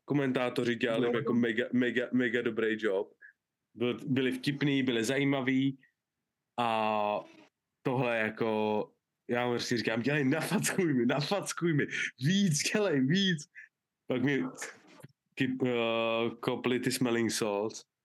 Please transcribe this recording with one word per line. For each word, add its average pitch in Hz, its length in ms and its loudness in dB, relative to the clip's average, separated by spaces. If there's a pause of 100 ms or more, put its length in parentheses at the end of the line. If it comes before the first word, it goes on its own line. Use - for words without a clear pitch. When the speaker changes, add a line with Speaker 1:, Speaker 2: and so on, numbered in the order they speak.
Speaker 1:
komentátoři 127 720 0
dělali 117 380 0
Speaker 2:
No. 120 60 0
Speaker 1:
jako 113 140 -2
mega, 120 400 0
mega, 123 400 0
mega 123 280 2
dobrý 110 380 0
job. 104 340 -2 (640)
Byl, 117 300 -2
byli 131 260 0
vtipný, 139 520 0
byli 120 200 0
zajímaví 135 760 0 (800)
a 110 600 0 (680)
tohle 123 320 2
jako, 107 760 0 (380)
já 120 180 0
mu 120 120 0
si - 180 -2
říkám, 117 240 -2
„Dělej, 143 240 0
nafackuj 156 680 0
mi, 120 120 2
nafackuj 160 680 0
mi, 139 140 2 (320)
víc, 175 400 2 (140)
dělej, 185 280 2
víc.“ 170 480 2 (580)
Pak 127 160 0
mi 135 200 2 (920)
kyp-, 131 300 0
eh, 113 720 0
kopli 123 400 0
ty 123 120 -2
smelling 117 400 0
salts 107 540 -2 (200)